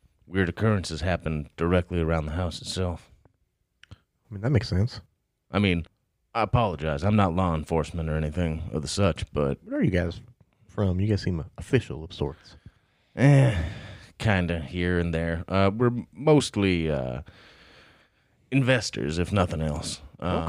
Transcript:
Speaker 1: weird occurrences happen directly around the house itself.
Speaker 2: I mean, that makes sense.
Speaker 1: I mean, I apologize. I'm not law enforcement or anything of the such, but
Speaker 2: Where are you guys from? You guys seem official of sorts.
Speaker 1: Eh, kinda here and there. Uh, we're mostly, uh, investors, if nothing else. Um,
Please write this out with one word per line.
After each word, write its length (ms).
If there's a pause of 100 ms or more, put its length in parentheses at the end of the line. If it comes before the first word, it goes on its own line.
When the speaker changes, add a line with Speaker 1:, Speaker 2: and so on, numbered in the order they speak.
(260)
Speaker 1:
weird 220
occurrences 520
happen 560
directly 440
around 260
the 60
house 300
itself. 480 (800)
Speaker 2:
I 60 (340)
mean, 120
that 80
makes 180
sense. 320 (500)
Speaker 1:
I 80
mean, 280 (480)
I 80
apologize. 600
I'm 120
not 180
law 200
enforcement 540
or 80
anything 460 (100)
of 100
the 60
such, 440
but 320
Speaker 2:
Where 160
are 20
you 80
guys 300 (480)
from? 320
You 80
guys 140
seem 220 (140)
official 460
of 80
sorts. 440 (600)
Speaker 1:
Eh, 400 (640)
kinda 420
here 380
and 160
there. 340
Uh, 260
we're 180 (200)
mostly, 800
uh, 320 (1300)
investors, 680
if 140
nothing 300
else. 380 (200)
Um, 280